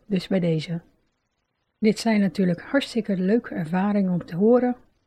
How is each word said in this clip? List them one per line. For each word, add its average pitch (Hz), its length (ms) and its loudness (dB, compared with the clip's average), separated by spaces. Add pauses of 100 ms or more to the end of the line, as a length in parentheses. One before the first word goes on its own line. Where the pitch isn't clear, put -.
Dus 190 220 -4
bij 190 120 0
deze. 165 400 -2 (1000)
Dit 214 200 2
zijn 214 220 0
natuurlijk 185 400 0
hartstikke 220 560 -2
leuke 202 380 0
ervaringen 185 580 0
om 175 120 -2
te 170 120 -12
horen, 240 400 4 (300)